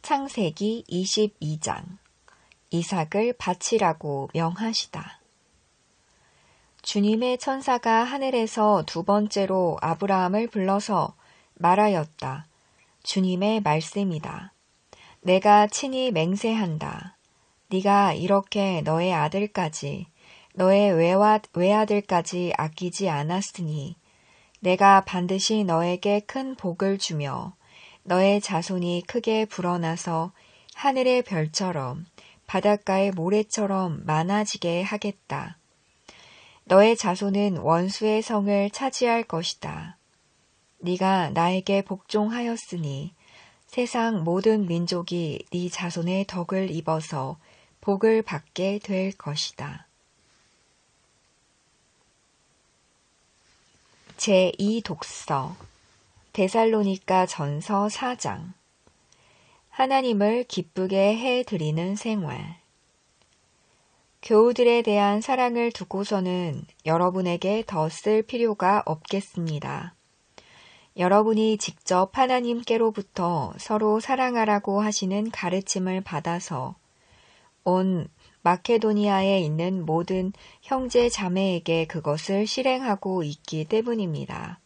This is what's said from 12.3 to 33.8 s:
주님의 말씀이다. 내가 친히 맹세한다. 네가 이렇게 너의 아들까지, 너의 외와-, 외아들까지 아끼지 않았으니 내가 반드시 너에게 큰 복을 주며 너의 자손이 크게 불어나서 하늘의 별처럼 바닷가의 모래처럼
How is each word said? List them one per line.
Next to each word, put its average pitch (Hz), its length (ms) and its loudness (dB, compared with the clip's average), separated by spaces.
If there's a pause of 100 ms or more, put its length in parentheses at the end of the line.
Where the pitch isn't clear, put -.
주님의 190 560 0
말씀이다. 165 920 -2 (680)
내가 208 480 6
친히 262 420 -2
맹세한다. 185 1040 -2 (520)
네가 196 460 4
이렇게 196 680 0
너의 165 340 0
아들까지, 160 920 -4 (460)
너의 196 360 6
외와-, 190 480 4 (140)
외아들까지 190 1040 0
아끼지 175 520 -4
않았으니 156 880 -4 (640)
내가 196 440 6
반드시 190 600 -2
너에게 180 640 0
큰 262 300 -8
복을 196 420 -2
주며 143 560 -6 (500)
너의 196 360 4
자손이 175 680 -2
크게 220 380 0
불어나서 175 880 -2 (420)
하늘의 254 480 2
별처럼 156 840 -4 (440)
바닷가의 196 640 2
모래처럼 190 920 -2